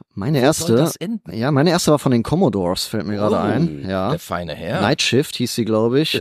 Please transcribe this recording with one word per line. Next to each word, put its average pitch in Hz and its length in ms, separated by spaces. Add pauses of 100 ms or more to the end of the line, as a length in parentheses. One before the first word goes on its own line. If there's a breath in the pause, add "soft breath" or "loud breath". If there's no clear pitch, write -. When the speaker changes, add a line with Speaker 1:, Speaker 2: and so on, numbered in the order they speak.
(140)
Speaker 1:
Meine 135 260
Speaker 2:
Wo - 40
Speaker 1:
erste, 160 240
Speaker 2:
soll 113 80
das 151 220
enden? 208 360
Speaker 1:
ja, 117 180
meine 151 180
erste 170 220
war 147 80
von 143 120
den 117 100
Commodores, 101 640
fällt 107 200
mir 104 100
gerade 104 200
Speaker 2:
Oh, 92 40
Speaker 1:
ein. 139 500
Ja. 95 200
Speaker 2:
der 160 100
feine 85 340
Herr. 87 280
Speaker 1:
Night 113 200
Shift - 360
hieß 123 180
sie, 117 80
glaub 110 300
ich. 151 220
Speaker 2:
Ja, 123 60